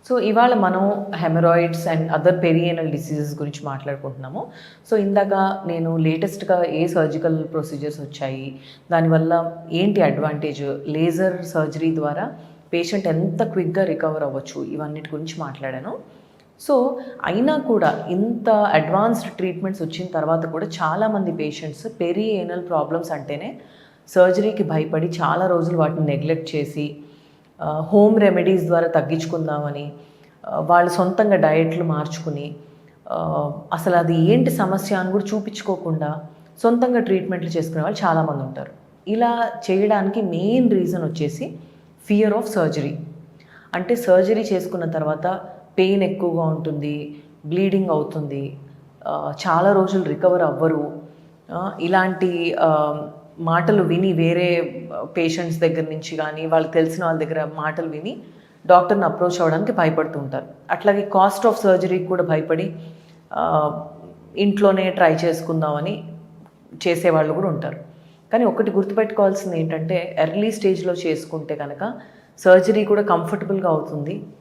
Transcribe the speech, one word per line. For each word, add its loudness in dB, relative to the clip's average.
So, 2
ఇవాళ 4
మనం 2
hemorrhoids 2
and -2
other 4
perianal 2
diseases -4
గురించి -8
మాట్లాడుకుంటున్నాము. -8
So, 2
ఇందాక 2
నేను -2
లేటెస్ట్‌గా 0
ఏ 0
సర్జికల్ 0
ప్రొసీజర్స్ -6
వచ్చాయి, -10
దానివల్ల 2
ఏంటి 2
అడ్వాంటేజ్, -2
లేజర్ 0
సర్జరీ -2
ద్వారా -4
పేషెంట్ -2
ఎంత -2
క్విక్‌గా -2
రికవర్ -2
అవ్వచ్చు, -8
ఇవన్నిటి -10
గురించి -10
మాట్లాడాను. -10
So, 4
అయినా 2
కూడా 0
ఇంత 0
అడ్వాన్స్డ్ 2
ట్రీట్మెంట్స్ -6
వచ్చిన -6
తర్వాత 0
కూడా -6
చాలామంది -2
పేషెంట్స్ -8
పెరియేనల్ -2
ప్రాబ్లమ్స్ -2
అంటేనే -10
సర్జరీకి 4
భయపడి 0
చాలా 0
రోజులు 2
వాటిని 2
నెగ్లెక్ట్ -2
చేసి, -6
ఆ, -4
హోమ్ 6
రెమెడీస్ 4
ద్వారా 2
తగ్గించుకుందామని, -2
ఆ, -4
వాళ్ళు 4
సొంతంగా 2
డయట్లు 2
మార్చుకుని, -6
ఆ, -2
అసలు 0
అది 4
ఏంటి 4
సమస్య 0
అని -2
కూడా 0
చూపించుకోకుండా -4
సొంతంగా 4
ట్రీట్మెంట్లు -2
చేసుకునే -2
వాళ్ళు -2
చాలామంది 0
ఉంటారు. -10
ఇలా 0
చేయడానికి 2
మెయిన్ 2
రీజన్ 0
వచ్చేసి -6
fear 4
of 0
surgery. 0
అంటే -2
సర్జరీ 4
చేసుకున్న -2
తర్వాత -2
పెయిన్ 4
ఎక్కువగా 0
ఉంటుంది, -4
బ్లీడింగ్ 0
అవుతుంది, -4
ఆ, -4
చాలా 4
రోజులు 2
రికవర్ 2
అవ్వరు. 0
ఆ, -6
ఇలాంటి, 0
ఆ, 2
మాటలు 2
విని 2
వేరే 2
పేషెంట్స్ -2
దగ్గర 2
నుంచి -8
కానీ -6
వాళ్ళకి 0
తెలిసిన 0
వాళ్ళ 0
దగ్గర -4
మాటలు -4
విని -10
డాక్టర్ని 6
అప్రోచ్ 0
అవ్వడానికి 0
భయపడుతూ 0
ఉంటారు. -8
అట్లాగే 0
cost 4
of 2
surgery 2
కూడా 0
భయపడి, -2
ఆ, 0
ఇంట్లోనే 2
ట్రై 4
చేసుకుందామని -2
చేసేవాళ్ళు 2
కూడా 0
ఉంటారు. -4
కానీ 4
ఒకటి 2
గుర్తుపెట్టుకోవాల్సింది 0
ఏంటంటే -2
ఎర్లీ 0
స్టేజ్‌లో 0
చేసుకుంటే -4
కనుక -8
సర్జరీ 8
కూడా 4
కంఫర్టబుల్గా 0
అవుతుంది -4